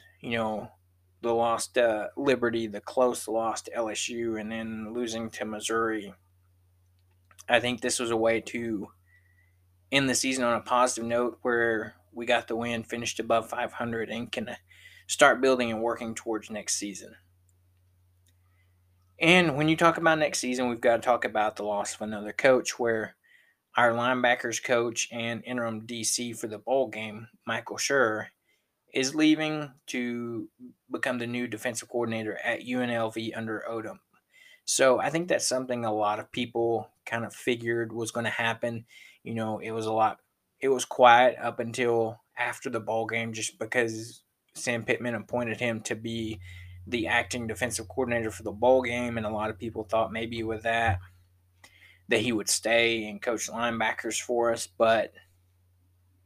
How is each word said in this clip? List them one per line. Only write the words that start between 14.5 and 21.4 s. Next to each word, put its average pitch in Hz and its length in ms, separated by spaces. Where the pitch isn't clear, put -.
start 127 320
building 127 320
and 110 100
working 113 320
towards 110 360
next 104 260
season. - 400
And 165 360
when 151 140
you 160 80
talk 165 200
about 165 200
next - 220
season, 127 280
we've 117 140
gotta 117 200
talk 120 220
about 107 320